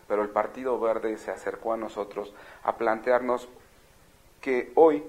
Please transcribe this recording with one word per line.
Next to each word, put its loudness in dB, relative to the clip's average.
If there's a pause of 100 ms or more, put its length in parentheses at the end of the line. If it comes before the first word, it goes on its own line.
pero 0
el -2
Partido -2
Verde 0
se -8
acercó -6
a -2
nosotros -8 (260)
a -2
plantearnos 0 (920)
que -2
hoy 6